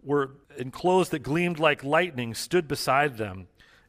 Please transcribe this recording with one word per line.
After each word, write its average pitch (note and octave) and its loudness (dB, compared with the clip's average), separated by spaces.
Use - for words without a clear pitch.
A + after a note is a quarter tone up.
were C#3 0
in B2+ -8
clothes F3+ 2
that D#3 -2
gleamed D#3+ -2
like D3+ 2
lightning, C#3 0
stood E3+ -2
beside C#3 0
them, F#2+ -8